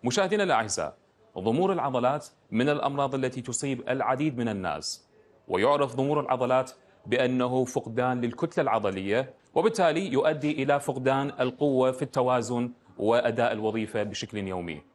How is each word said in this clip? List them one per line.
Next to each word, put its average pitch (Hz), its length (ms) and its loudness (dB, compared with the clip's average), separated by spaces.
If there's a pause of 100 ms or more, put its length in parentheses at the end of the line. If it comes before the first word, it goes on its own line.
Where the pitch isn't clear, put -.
مشاهدينا 190 380 2
الأعزاء، 110 540 0 (420)
ضمور 131 340 2
العضلات 135 540 0 (240)
من 120 180 2
الأمراض 139 460 0
التي 131 280 -2
تصيب 127 460 -4
العديد 131 500 0
من 117 100 -2
الناس، 90 560 -6 (440)
ويعرف 123 460 2
ضمور 139 260 0
العضلات 127 500 2 (360)
بأنه 127 580 2
فقدان 123 560 -2
للكتلة 123 420 -2
العضلية، 104 720 0 (200)
وبالتالي 180 580 2
يؤدي 147 500 0
إلى 143 180 2
فقدان 135 600 0
القوة 127 520 2
في 127 100 -6
التوازن 123 680 0 (280)
وأداء 117 540 2
الوظيفة 110 500 -2
بشكل 107 360 -8
يومي. 90 440 -8 (120)